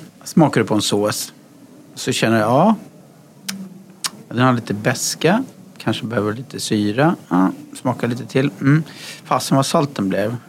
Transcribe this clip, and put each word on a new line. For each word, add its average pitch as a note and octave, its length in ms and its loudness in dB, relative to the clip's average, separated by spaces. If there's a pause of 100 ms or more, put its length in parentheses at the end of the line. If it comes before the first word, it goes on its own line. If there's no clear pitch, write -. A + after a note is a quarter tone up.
(240)
smakar D3 360 2
du G#2 60 2
på A#2 80 -2
en G#2 80 2
sås G#2 500 -2 (600)
så - 180 -6
känner A2+ 240 2
du, A2 60 2
ja, D3+ 340 4 (1500)
den - 100 -4
har B2+ 140 4
lite A2+ 220 -2
beska, D3+ 680 0 (340)
kanske - 280 -4
behöver G#2+ 260 -2
lite A2+ 280 -10
syra. A2 560 2 (120)
Ja, F#2 240 2 (280)
smaka B2 260 -2
lite A#2 200 -4
till. C#3 240 0 (100)
Mm. D3 220 4 (420)
Fasen C#3 320 0
vad C3+ 100 2
salt C#3+ 280 0
den G2 140 -2
blev. G2+ 280 -2 (120)